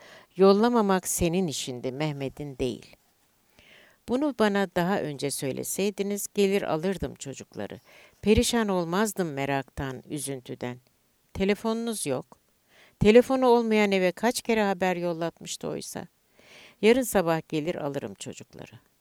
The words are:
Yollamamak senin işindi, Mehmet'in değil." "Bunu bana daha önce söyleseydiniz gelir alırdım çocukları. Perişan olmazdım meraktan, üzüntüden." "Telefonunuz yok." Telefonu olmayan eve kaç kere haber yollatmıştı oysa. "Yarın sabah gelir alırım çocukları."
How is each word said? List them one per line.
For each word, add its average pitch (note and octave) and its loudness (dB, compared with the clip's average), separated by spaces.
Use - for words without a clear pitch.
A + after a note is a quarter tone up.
Yollamamak G3+ 4
senin F3+ 0
işindi, B2+ -6
Mehmet'in C#3 -6
değil." - -6
"Bunu C4+ 0
bana G3+ 2
daha F3+ 0
önce C#3+ -4
söyleseydiniz G3 -4
gelir G3 2
alırdım D#3 -4
çocukları. - -12
Perişan A3+ 2
olmazdım F3+ -2
meraktan, C#3 -4
üzüntüden." B2+ -10
"Telefonunuz A3+ -4
yok." C#3 -6
Telefonu B3 6
olmayan A3 4
eve F#3 4
kaç - 0
kere A3 2
haber F#3 0
yollatmıştı E3+ -6
oysa. - -10
"Yarın A#3 6
sabah E3 0
gelir D#3+ -2
alırım C#3 -8
çocukları." - -16